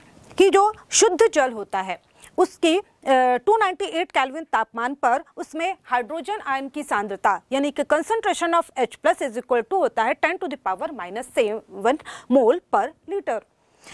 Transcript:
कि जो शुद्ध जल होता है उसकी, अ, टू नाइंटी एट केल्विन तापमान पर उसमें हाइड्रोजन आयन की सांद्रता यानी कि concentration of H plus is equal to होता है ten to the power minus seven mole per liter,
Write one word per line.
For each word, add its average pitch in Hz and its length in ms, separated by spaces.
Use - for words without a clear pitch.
कि 381 120
जो 381 240
शुद्ध 359 440
जल 262 180
होता 202 280
है - 360
उसकी, 339 400
अ, 415 40
टू 427 100
नाइंटी 392 280
एट 339 280
केल्विन 277 320
तापमान 233 500
पर 262 300
उसमें 330 480
हाइड्रोजन 294 640
आयन 269 220
की 294 140
सांद्रता 202 580
यानी 277 180
कि 285 120
concentration 339 720
of 339 100
H - 180
plus 339 260
is 262 100
equal 240 300
to 277 100
होता 294 300
है 254 120
ten 339 240
to 359 100
the 269 100
power 190 200
minus 214 500
seven 214 640
mole 262 280
per 220 140
liter, 311 300